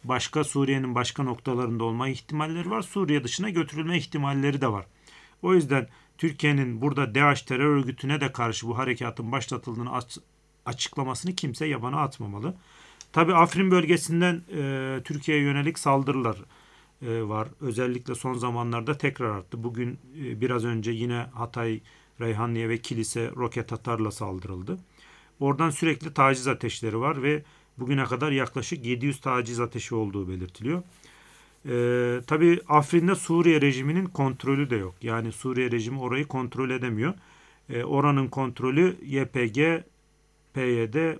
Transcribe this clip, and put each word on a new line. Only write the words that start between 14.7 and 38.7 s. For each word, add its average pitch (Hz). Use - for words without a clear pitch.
Türkiye'ye 147
yönelik 143
saldırılar, 135
e, 117
var. 107
Özellikle 123
son 127
zamanlarda 120
tekrar 135
arttı. 107
Bugün, 120
e, 120
biraz 123
önce 117
yine 120
Hatay, 117
Reyhanlı'ya 117
ve 117
Kilis'e 117
roket 123
atarla 110
saldırıldı. 95
Oradan 139
sürekli 151
taciz 135
ateşleri 117
var 139
ve 147
bugüne 131
kadar 127
yaklaşık 131
yedi 120
yüz 139
taciz 120
ateşi 120
olduğu 101
belirtiliyor. 95
Ee, 123
tabii 170
Afrin'de 165
Suriye 165
rejiminin 143
kontrolü 139
de 120
yok. 92
Yani 113
Suriye 127
rejimi 120
orayı 131
kontrol 127
edemiyor. 127
Ee, 120
oranın 139
kontrolü 135